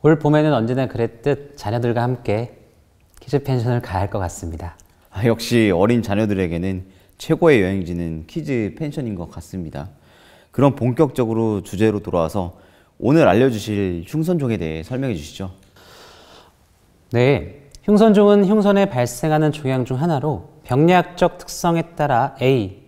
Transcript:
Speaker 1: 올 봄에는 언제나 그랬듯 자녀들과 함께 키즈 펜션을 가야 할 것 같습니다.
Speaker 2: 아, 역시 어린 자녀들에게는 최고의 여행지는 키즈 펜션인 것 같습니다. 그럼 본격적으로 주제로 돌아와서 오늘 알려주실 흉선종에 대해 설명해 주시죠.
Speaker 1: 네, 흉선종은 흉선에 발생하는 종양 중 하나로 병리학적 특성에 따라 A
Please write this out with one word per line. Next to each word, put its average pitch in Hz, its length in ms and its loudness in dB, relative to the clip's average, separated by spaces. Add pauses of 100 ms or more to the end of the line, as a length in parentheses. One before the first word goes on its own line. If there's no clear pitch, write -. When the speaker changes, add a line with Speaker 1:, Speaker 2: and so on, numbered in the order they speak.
Speaker 1:
올 156 180 4
봄에는 151 340 2
언제나 123 360 -2
그랬듯 131 640 -4
자녀들과 120 480 -2
함께 120 540 -4 (640)
키즈 143 220 -2
펜션을 123 380 0
가야 95 200 -4
할 101 80 -2
것 107 100 -6
같습니다. 85 560 -10 (340)
Speaker 2:
아, 104 160 -4
역시 113 480 2
어린 107 280 2
자녀들에게는 95 840 -4 (300)
최고의 156 440 2
여행지는 87 680 -4
키즈 131 500 -6
펜션인 139 380 -8
것 85 160 -12
같습니다. 80 560 -12 (640)
그럼 135 240 2
본격적으로 113 880 0
주제로 104 380 0
돌아와서 85 560 -4 (420)
오늘 147 260 4
알려주실 101 800 2
흉선종에 151 520 -2
대해 80 260 -6
설명해 127 320 -6
주시죠. 82 340 -12 (1600)
Speaker 1:
네, 123 480 2 (220)
흉선종은 208 640 6
흉선에 202 400 4
발생하는 151 640 0
종양 131 340 -4
중 127 140 -4
하나로 143 500 -2 (160)
병리학적 170 760 2
특성에 165 420 -2 (140)
따라 135 440 0
A 123 480 0